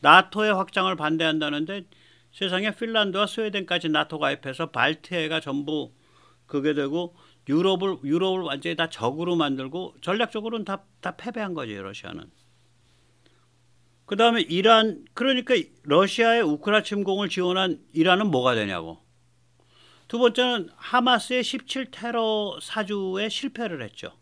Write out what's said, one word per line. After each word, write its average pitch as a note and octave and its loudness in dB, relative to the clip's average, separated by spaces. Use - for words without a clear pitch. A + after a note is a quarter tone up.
나토의 F#3 6
확장을 F#3+ 0
반대한다는데 D#3 -2
세상에 G3 -2
핀란드와 G#3 0
스웨덴까지 G3 -4
나토 D3+ 0
가입해서 C#3+ -4
발트해가 D#3 -2
전부 C#3+ -4
그게 D3 -2
되고 D3+ -4
유럽을, F3+ 0
유럽을 F#3 0
완전히 D3+ -6
다 E3 -2
적으로 D#3+ -2
만들고 C#3+ -4
전략적으로는 A3+ -4
다, G3 -8
다 F#3 -8
패배한 G#3 -8
거지, A#2+ -8
러시아는. F#2+ -12
그다음에 A3+ 2
이란, A3 4
그러니까 B3 0
러시아의 G3+ 4
우크라 G3+ 2
침공을 G3+ -2
지원한 F#3 0
이란은 F#3 4
뭐가 B2+ 4
되냐고. F2+ -4
두 A#3 -6
번째는 B3 2
하마스의 B3 0
십칠 C4 -8
테러 A3 -2
사주에 G3+ -4
실패를 G#3 -6
했죠. - -14